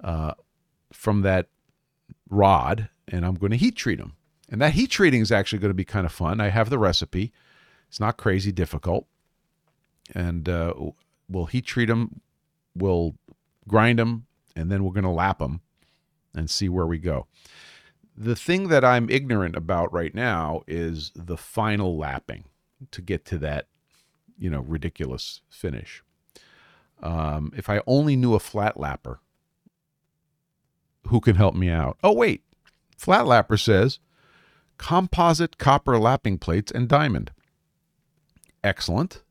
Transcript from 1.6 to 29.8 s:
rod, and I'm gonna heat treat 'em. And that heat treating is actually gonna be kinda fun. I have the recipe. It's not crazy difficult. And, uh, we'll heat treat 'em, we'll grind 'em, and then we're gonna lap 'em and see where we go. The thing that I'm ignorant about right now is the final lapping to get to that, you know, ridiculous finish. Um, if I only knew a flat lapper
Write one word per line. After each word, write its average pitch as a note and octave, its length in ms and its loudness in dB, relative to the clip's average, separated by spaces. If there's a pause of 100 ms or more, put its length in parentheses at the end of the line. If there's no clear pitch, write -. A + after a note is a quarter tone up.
rod, G2 600 4 (180)
and F2 180 -4
I'm F#2 100 -2
gonna G2 220 0
heat G3+ 200 0
treat F#2+ 240 -4
'em. - 140 -16 (340)
And A2 120 -6
that D3+ 120 4
heat A3+ 180 0
treating C#3 300 4
is A2 100 0
actually G#2 300 0
gonna G2 140 0
be F#2 100 -2
kinda F#2 240 -2
fun. F2+ 320 -2
I G#2 80 0
have A2 220 0
the C3+ 80 0
recipe. G2 540 -2 (560)
It's - 120 -14
not G#2+ 160 -2
crazy G2 340 0
difficult. F2 560 -4 (1040)
And, E2+ 360 -4
uh, E2+ 260 -2 (540)
we'll F#2 180 -4
heat B2 180 -6
treat A#2+ 240 -2
'em, A2+ 320 -2 (540)
we'll F2 420 0 (500)
grind A2 320 4
'em, A#2 280 -2 (280)
and D#2+ 160 -4
then G2 140 0
we're F#2 80 -2
gonna F#2+ 200 -2
lap F#2 280 0
'em D2+ 220 -6 (720)
and D#2+ 160 -6
see - 180 -2
where F2+ 180 0
we E2 120 -2
go. D#2 280 -4 (880)
The A2 220 -4
thing F#3 320 -2
that C#3+ 160 6
I'm B2 240 4
ignorant A2 480 0
about E2+ 360 -2
right E2+ 220 -4
now E2+ 520 -4
is E2 480 -6
the E2+ 240 -10
final G#2 580 -2
lapping C#2 480 -8 (460)
to - 100 -16
get F2+ 260 -6
to F2+ 120 -6
that, D2 300 -6 (680)
you F2 140 -6
know, C#2+ 100 -4
ridiculous C#2+ 880 -8
finish. - 540 -12 (1000)
Um, D#2 540 -4
if F2+ 140 -6
I G#2 160 0
only C#3+ 300 2
knew B2 180 4
a G#2 60 4
flat G#2+ 360 -2
lapper C2+ 440 -10 (1900)